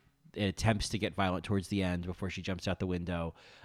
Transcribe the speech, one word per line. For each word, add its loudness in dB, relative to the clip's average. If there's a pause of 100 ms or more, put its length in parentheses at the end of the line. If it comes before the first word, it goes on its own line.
(340)
it -2
attempts 2
to -2
get -2
violent 2
towards 0
the 2
end 0
before -4
she -8
jumps -4
out 0
the 0
window. -2 (320)